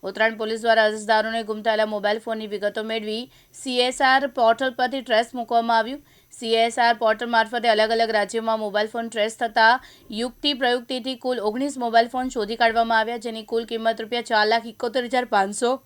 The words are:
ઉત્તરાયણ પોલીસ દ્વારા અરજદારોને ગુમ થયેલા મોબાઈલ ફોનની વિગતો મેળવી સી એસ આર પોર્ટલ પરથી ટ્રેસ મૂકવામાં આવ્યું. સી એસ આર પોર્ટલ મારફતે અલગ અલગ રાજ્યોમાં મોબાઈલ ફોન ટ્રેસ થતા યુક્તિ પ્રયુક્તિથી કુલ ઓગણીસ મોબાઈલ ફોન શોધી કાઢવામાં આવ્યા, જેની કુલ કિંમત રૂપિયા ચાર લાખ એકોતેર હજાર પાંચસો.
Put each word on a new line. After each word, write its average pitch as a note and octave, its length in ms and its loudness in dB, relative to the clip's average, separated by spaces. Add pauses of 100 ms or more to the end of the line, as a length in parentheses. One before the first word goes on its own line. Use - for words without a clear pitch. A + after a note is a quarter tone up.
ઉત્તરાયણ G#3+ 340 0
પોલીસ A3 240 -6
દ્વારા A3+ 220 6
અરજદારોને A3 600 0
ગુમ G#3+ 180 -6
થયેલા G#3+ 240 2
મોબાઈલ G#3 340 -2
ફોનની A3 280 -6
વિગતો G#3 360 -4
મેળવી A3 480 -6 (320)
સી B3+ 160 -4
એસ B3 220 0
આર C4+ 260 4
પોર્ટલ A#3+ 440 2
પરથી B3 300 -2
ટ્રેસ A#3 240 0 (100)
મૂકવામાં A#3 420 0
આવ્યું. B3 220 -2 (400)
સી A3+ 140 -2
એસ A3+ 260 2
આર A#3 160 4
પોર્ટલ A3 320 0
મારફતે A#3 420 0
અલગ G#3+ 200 2
અલગ A3+ 200 0
રાજ્યોમાં A3 500 -2
મોબાઈલ G#3 280 -2
ફોન A#3 220 -8
ટ્રેસ A3 300 -2
થતા A3+ 440 4 (280)
યુક્તિ B3 420 -2
પ્રયુક્તિથી B3+ 600 -2
કુલ B3+ 240 -4
ઓગણીસ B3+ 380 -2
મોબાઈલ A#3 300 2
ફોન B3+ 220 -6
શોધી A3+ 260 -4
કાઢવામાં A3+ 440 2
આવ્યા, A3+ 180 -2
જેની A3 260 -8
કુલ A3+ 220 -4
કિંમત A3+ 360 -2
રૂપિયા A#3 200 -6
ચાર G#3+ 260 2
લાખ A3+ 200 2
એકોતેર A#3 360 -4
હજાર B3 220 0
પાંચસો. A3+ 600 0